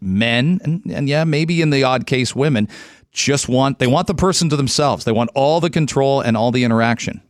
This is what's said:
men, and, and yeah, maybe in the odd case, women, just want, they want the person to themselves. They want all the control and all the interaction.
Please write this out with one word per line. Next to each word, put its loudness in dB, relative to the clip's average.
men, 0
and, -4
and -4
yeah, 0
maybe 0
in 2
the 2
odd 0
case, -2
women, 0
just -2
want, 0
they 0
want 2
the -2
person 0
to 0
themselves. 0
They 0
want 0
all 2
the 0
control 0
and 0
all 0
the 2
interaction. 0